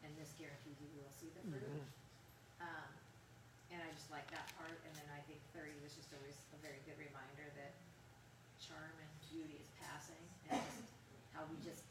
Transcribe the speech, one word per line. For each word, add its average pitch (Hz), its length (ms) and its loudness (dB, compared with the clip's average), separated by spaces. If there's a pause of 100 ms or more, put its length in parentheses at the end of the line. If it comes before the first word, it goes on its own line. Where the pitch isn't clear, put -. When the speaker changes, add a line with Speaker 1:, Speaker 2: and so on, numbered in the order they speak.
Speaker 1:
And 156 120 0
this 156 220 0
guarantees 147 400 -2
you 147 180 -2
will 139 160 -2
see 165 240 -2
the - 120 -4
fruit. 143 200 6
Speaker 2:
Mm-hmm. - 960 -2
Speaker 1:
Um, - 240 2 (840)
and 170 100 4
I 160 100 4
just - 160 -2
like - 220 2
that - 160 2 (100)
part. 165 160 2 (140)
And 156 80 -4
then 151 160 -2
I 143 160 0
think 151 120 -4 (160)
thirty 151 280 0
was 147 120 -2
just 156 200 -6
always 139 200 -2 (200)
a 147 80 -6
very 139 240 0
good 156 120 -2
reminder 143 460 -2 (140)
that 143 140 0 (920)
charm 160 320 0
and 156 160 -4 (160)
beauty 156 320 2
is 143 100 -4 (120)
passing, 151 380 0 (320)
and 247 80 12
just - 280 4 (480)
how 156 160 4
we 160 120 4
just 160 280 0